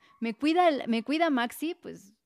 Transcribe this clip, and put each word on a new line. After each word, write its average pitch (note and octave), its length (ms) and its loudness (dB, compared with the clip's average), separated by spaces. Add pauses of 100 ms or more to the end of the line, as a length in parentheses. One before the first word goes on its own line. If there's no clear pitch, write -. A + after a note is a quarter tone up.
(200)
me A3+ 140 -4
cuida E4 340 4
el, G3 180 0
me A3+ 160 0
cuida D#4+ 280 0
Maxi, C4 440 -2
pues, F3+ 380 -16 (140)